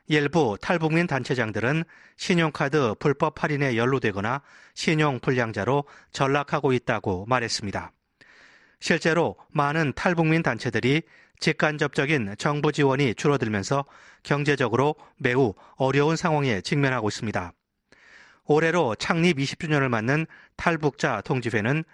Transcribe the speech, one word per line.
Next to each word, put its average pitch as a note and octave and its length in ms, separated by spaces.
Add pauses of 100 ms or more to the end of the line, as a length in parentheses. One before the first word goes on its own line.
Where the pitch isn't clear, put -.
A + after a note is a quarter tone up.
일부 D3 560
탈북민 E3 440
단체장들은 B2+ 760 (320)
신용카드 D3+ 840
불법 D3 440
할인에 C#3 340
연루되거나 A#2 640 (340)
신용 D3+ 440
불량자로 B2 680 (280)
전락하고 C#3+ 600
있다고 G#2 540
말했습니다. A2 680 (880)
실제로 D#3+ 560 (140)
많은 D3 440
탈북민 E3 500
단체들이 B2 580 (380)
직간접적인 D3 1000
정부 D3 340
지원이 C3+ 420
줄어들면서 C3+ 680 (380)
경제적으로 C#3 720 (220)
매우 B2 380 (220)
어려운 C#3+ 400
상황에 C#3+ 440
직면하고 C3 480
있습니다. G#2 440 (920)
올해로 D#3 500
창립 E3+ 420
이십 C#3 220
주년을 D3 280
맞는 B2 380 (300)
탈북자 D3+ 640
동지회는 B2 720